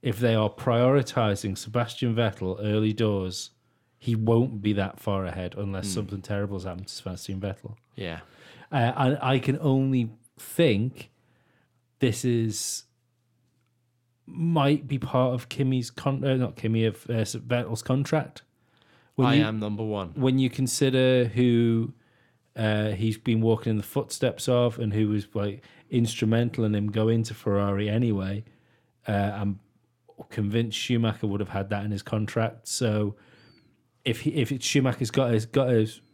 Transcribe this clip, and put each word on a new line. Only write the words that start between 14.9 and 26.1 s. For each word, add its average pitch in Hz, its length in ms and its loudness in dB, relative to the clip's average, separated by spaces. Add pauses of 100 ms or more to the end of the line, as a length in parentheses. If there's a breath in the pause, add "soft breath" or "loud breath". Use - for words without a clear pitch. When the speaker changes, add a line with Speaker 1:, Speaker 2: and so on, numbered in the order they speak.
Speaker 1:
part 127 360 2
of 123 160 -6
Kimi's 131 420 0
con-, 135 340 -2
uh, 135 100 2
not 127 200 -2
Kimi, 113 300 2
of, - 240 -2
uh, 117 40 -2 (120)
Vettel's 117 580 -4
contract. 139 580 -2 (720 soft breath)
When 127 120 4
Speaker 2:
I 117 80 6
Speaker 1:
you, - 80 8
Speaker 2:
am 110 160 -2
number 107 240 -4
one. 101 320 -4
Speaker 1:
when 131 240 2
you 131 100 2
consider 127 760 4
who, 117 680 4 (600 soft breath)
uh, 107 360 2
he's 107 280 -2
been 113 220 2
walking 113 300 2
in 107 60 2
the 101 60 -4
footsteps - 640 -4
of 120 320 2
and 107 140 -2
who 107 160 2
was, 104 260 -2
like, 104 280 -6 (280 loud breath)
instrumental 117 720 2